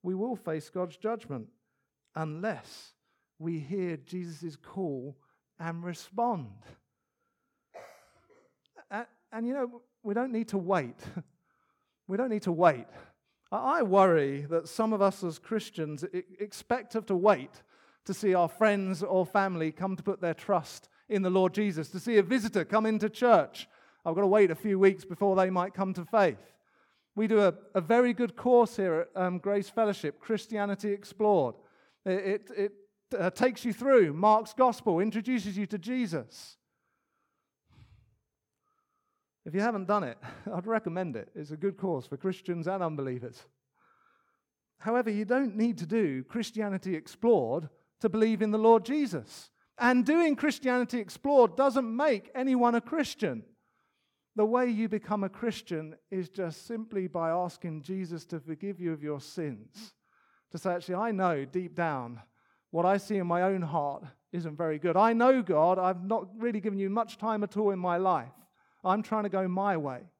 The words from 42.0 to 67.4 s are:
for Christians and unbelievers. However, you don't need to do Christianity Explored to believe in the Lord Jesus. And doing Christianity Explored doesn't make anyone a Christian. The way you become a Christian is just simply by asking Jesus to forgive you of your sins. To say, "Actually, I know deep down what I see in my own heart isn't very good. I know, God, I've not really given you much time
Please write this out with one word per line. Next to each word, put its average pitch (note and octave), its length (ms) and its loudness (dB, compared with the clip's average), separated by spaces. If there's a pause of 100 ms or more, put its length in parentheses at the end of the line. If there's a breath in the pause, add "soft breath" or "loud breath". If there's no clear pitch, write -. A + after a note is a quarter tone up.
for C#3 120 -12
Christians F3+ 500 -6
and F#3+ 160 -2
unbelievers. C3 600 -6 (1300)
However, A3+ 320 -2
you G#3 160 -2
don't A#3+ 320 -2
need A3 220 0
to E3+ 60 -8
do D#3 380 0
Christianity G3 720 -6
Explored D#3 720 0 (320)
to A3 80 0
believe A3 340 2
in G#3+ 100 2
the G#3+ 60 2
Lord A3+ 280 6
Jesus. A#3+ 640 -4 (280)
And B3 280 4
doing D#4 320 4
Christianity B3 600 -2
Explored A#3+ 580 4
doesn't B3+ 360 2
make B3+ 400 0
anyone B3 420 2
a A#3 60 2
Christian. G#3 600 -4 (920)
The G#3+ 100 2
way B3 220 2
you A3+ 200 0
become G#3 360 -2
a F#3+ 60 -4
Christian D#3+ 680 -8 (160)
is F#3 180 -6
just E3+ 360 -8
simply A3 420 -8
by E3 220 -2
asking E3+ 520 -4
Jesus F3 460 -8
to E3+ 120 -8
forgive D#3+ 400 -10
you E3+ 140 -2
of D3 100 -8
your D3 160 -6
sins. D3 720 -10 (580)
To E3+ 60 -12
say, F3+ 180 -4
"Actually, F3 200 -6
I A3 160 -2
know F3+ 320 0
deep D#3+ 320 -6
down B2+ 460 -4 (500)
what E3+ 140 0
I G3 120 4
see G3 200 -4
in F3+ 100 -2
my F3 140 2
own F#3+ 200 2
heart D3 420 -4 (280)
isn't E3 240 -6
very D#3 240 -2
good. E3 160 0
I A3 180 6
know, B3 280 6
God, F3 380 4
I've F3+ 240 0
not G3 240 -2 (120)
really A3 220 -2
given G3 180 -4
you G3 100 -2
much G#3+ 280 -4
time G#3+ 260 -2